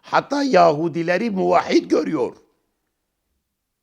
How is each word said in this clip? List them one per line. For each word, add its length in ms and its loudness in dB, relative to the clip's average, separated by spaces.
Hatta 400 -2
Yahudileri 880 2
muvahhid 600 0
görüyor. 460 -2